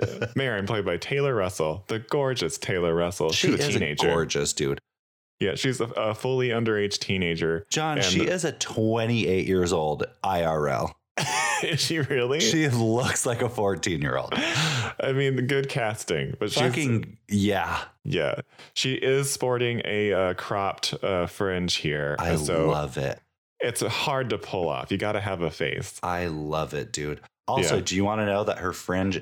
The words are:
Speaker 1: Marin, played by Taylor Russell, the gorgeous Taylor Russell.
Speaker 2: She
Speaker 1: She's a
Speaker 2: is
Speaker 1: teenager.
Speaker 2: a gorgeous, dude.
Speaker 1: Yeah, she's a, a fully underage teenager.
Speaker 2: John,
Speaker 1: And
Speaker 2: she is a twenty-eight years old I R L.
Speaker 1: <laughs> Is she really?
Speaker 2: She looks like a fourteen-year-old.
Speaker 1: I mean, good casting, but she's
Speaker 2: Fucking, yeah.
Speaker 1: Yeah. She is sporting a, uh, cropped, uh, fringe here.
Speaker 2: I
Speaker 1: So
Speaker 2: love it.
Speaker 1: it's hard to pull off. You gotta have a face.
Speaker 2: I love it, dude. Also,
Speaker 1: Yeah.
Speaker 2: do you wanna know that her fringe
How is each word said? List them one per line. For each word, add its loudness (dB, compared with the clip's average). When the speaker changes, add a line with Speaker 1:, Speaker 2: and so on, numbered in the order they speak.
Speaker 1:
Marin, -2
played 0
by 0
Taylor 0
Russell, 0
the -2
gorgeous 0
Taylor 2
Russell. 2
Speaker 2:
She 2
Speaker 1:
She's 2
a 2
Speaker 2:
is 0
Speaker 1:
teenager. 0
Speaker 2:
a 4
gorgeous, 0
dude. 0
Speaker 1:
Yeah, 0
she's 0
a, -2
a -2
fully 0
underage 2
teenager. 0
Speaker 2:
John, 0
Speaker 1:
And 2
Speaker 2:
she 2
is 0
a 0
twenty-eight 0
years 2
old 0
I 0
R 0
L. -2
Speaker 1:
<laughs> -2
Is -2
she 0
really? 0
Speaker 2:
She 2
looks 2
like -2
a 0
fourteen-year-old. 0
Speaker 1:
I -2
mean, 2
good 0
casting, -2
but -2
she's 2
Speaker 2:
Fucking, 0
yeah. 2
Speaker 1:
Yeah. 0
She 0
is 2
sporting 0
a, 2
uh, 4
cropped, -2
uh, 2
fringe 0
here. -2
Speaker 2:
I 0
Speaker 1:
So 2
Speaker 2:
love 0
it. -2
Speaker 1:
it's -2
hard 0
to 0
pull -2
off. -4
You 0
gotta 0
have -2
a 2
face. -4
Speaker 2:
I -2
love -2
it, -4
dude. -4
Also, 2
Speaker 1:
Yeah. 2
Speaker 2:
do -2
you 4
wanna 0
know 2
that 0
her 0
fringe 0